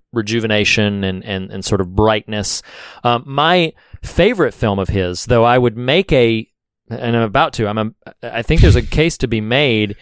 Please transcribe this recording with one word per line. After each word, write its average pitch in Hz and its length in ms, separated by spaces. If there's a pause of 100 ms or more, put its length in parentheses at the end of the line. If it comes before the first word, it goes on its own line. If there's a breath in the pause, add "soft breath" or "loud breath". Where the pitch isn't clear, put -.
(140)
rejuvenation 107 880
and, 95 220
and, 98 260
and 98 140
sort 98 160
of 90 140
brightness. 107 680 (420 loud breath)
Um, 120 220
my 156 480 (280 soft breath)
favorite 180 520
film 101 260
of 95 80
his, 90 380
though 117 180
I 120 140
would 120 180
make 131 380
a, 113 340 (420)
and 117 260
I'm 117 80
about 131 300
to, 110 140
I'm 104 100
a, 110 140 (320)
I 117 180
think 160 200
there's - 160
a 120 40
case - 360
to 131 100
be 110 140
made 110 600